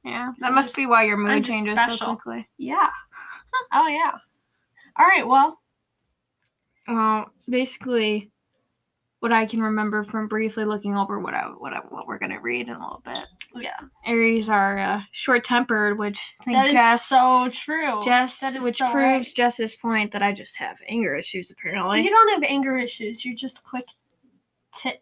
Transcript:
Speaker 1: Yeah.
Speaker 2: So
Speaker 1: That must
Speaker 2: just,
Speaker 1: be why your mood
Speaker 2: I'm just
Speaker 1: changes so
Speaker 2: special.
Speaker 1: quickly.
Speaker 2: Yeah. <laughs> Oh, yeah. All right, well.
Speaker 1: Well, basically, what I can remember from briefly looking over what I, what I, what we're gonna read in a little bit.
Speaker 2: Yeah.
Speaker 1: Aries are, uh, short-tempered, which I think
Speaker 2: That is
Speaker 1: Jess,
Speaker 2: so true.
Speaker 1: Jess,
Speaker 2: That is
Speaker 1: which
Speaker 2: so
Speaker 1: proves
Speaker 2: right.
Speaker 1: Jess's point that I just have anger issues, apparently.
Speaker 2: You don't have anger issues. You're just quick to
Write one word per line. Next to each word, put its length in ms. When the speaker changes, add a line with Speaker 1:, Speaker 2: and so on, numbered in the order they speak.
Speaker 1:
Yeah. 340
Speaker 2:
So 80
Speaker 1:
That 60
must 180
Speaker 2:
just, 60
Speaker 1:
be 100
why 180
your 120
mood 140
Speaker 2:
I'm 120
just 140
Speaker 1:
changes 220
so 60
Speaker 2:
special. 220
Speaker 1:
quickly. 320
Speaker 2:
Yeah. 340
<laughs> 800
Oh, 140
yeah. 240
All 80
right, 200
well. 340
Speaker 1:
Well, 440
basically, 800
what 120
I 140
can 160
remember 420
from 240
briefly 360
looking 320
over 220
what 160
I, 120
what 260
I, 60
what 180
we're 120
gonna 220
read 280
in 60
a 40
little 260
bit. 200
Speaker 2:
Yeah. 240
Speaker 1:
Aries 460
are, 280
uh, 220
short-tempered, 840
which 420
I 40
think 120
Speaker 2:
That 100
is 60
Speaker 1:
Jess, 360
Speaker 2:
so 420
true. 520
Speaker 1:
Jess, 380
Speaker 2:
That 160
is 80
Speaker 1:
which 140
Speaker 2:
so 120
Speaker 1:
proves 380
Speaker 2:
right. 60
Speaker 1:
Jess's 420
point 360
that 100
I 100
just 260
have 200
anger 260
issues, 360
apparently. 520
Speaker 2:
You 80
don't 240
have 160
anger 260
issues. 480
You're 120
just 280
quick 220
to 200